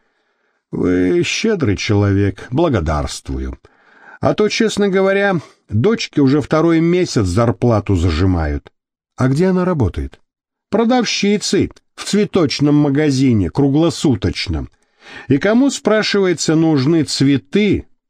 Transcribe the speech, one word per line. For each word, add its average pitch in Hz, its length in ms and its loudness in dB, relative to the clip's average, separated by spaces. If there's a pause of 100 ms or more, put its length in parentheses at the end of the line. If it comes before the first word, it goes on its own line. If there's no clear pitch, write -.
(720)
«Вы 180 540 2
щедрый 160 520 0
человек, 101 720 0
благодарствую. 76 1080 -4 (600)
А 170 140 0
то, 214 140 0
честно 202 400 -2
говоря, 196 520 0 (280)
дочки 147 520 0
уже 139 200 2
второй 160 400 2
месяц 170 440 0
зарплату 110 720 0
зажимают». 82 720 -2 (460)
«А 127 120 0
где 151 180 0
она 180 180 0
работает?» 107 560 -4 (500)
«Продавщицей 208 1000 0 (240)
в - 80 -14
цветочном 156 720 0
магазине, 135 760 2
круглосуточном. 135 1200 -2 (560)
И 139 120 0
кому, 233 320 2
спрашивается, 196 840 0
нужны 160 500 2
цветы 139 840 0 (240)